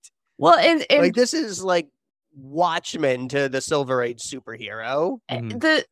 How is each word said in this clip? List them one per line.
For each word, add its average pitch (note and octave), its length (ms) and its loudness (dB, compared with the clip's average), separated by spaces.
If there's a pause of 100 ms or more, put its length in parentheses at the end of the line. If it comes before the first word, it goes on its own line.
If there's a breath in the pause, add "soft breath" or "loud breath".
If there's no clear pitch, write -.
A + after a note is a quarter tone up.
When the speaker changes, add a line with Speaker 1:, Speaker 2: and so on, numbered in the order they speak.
(380)
Speaker 1:
Well, E4 180 6
and, D#4+ 340 4
and C#4 120 6
Speaker 2:
Like, F3+ 120 2
this A#3+ 200 2
is G#3 300 -6
like F3 240 0 (480)
Watchmen C#3+ 920 -2
to C#3 200 0
the C3 120 -4
Silver C3 420 0
Age A#2+ 200 -6
superhero. A#2 960 -6 (100)
Speaker 1:
Uh, - 80 -8
Speaker 3:
Mm-hmm. A#2 220 -8
Speaker 1:
the, D#4 340 0